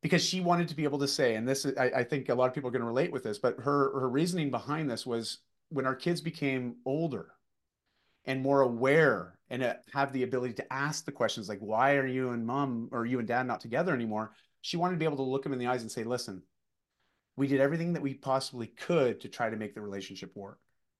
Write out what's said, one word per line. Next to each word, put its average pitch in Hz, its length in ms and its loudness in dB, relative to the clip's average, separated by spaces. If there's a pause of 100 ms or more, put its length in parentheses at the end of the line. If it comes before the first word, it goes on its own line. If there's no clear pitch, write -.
Because 165 220 4
she 185 180 0
wanted 175 260 2
to 143 80 -8
be 151 80 -2
able 143 160 0
to 139 80 2
say, 131 280 2
and 113 120 -2
this 135 180 0
is, 139 120 0
I, 131 80 4
I 123 180 2
think 135 240 -2
a 123 80 2
lot 127 120 4
of 127 60 0
people 127 160 -4
are 117 40 -6
gonna 120 120 0
relate 127 260 0
with 131 120 -4
this, 107 140 -4
but 123 220 0
her, 135 400 2
her 131 100 0
reasoning 156 420 0
behind 139 380 -2
this 113 160 -4
was 113 320 -4 (320)
when 135 160 -2
our 131 100 0
kids 170 240 -2
became 135 560 -2 (100)
older 135 440 -2 (960)
and 131 160 -2
more 139 200 6
aware 123 760 4 (120)
and, 127 140 -4
uh, 120 120 0 (180)
have 139 180 0
the 131 120 0
ability 123 320 -2
to - 180 -8
ask 143 320 -4
the 143 60 -8
questions 110 360 -2
like, 101 120 -6
"Why 113 360 4
are 135 120 2
you 127 240 -2
and 117 140 -4
mom 120 460 -2
or 117 140 -2
you 123 140 0
and 113 80 -4
dad 123 180 0
not 120 160 -4
together 151 320 0
anymore?" 110 400 -2 (280)
She - 160 -6
wanted 180 180 0
to 160 40 -4
be 160 60 0
able 147 120 0
to 135 60 -2
look 135 200 -2
them 139 100 -4
in 127 60 -4
the 123 80 -2
eyes 127 140 0
and 113 100 -10
say, 117 120 -6
"Listen, 110 380 -4 (920)
we 135 120 0
did 135 140 4
everything 165 320 2
that 156 80 -2
we 139 120 -2
possibly 131 540 -4
could 135 540 0
to - 80 -12
try 117 200 -2
to 110 80 -6
make 104 180 -6
the 107 60 -10
relationship 98 540 -10
work." 101 240 -16 (400)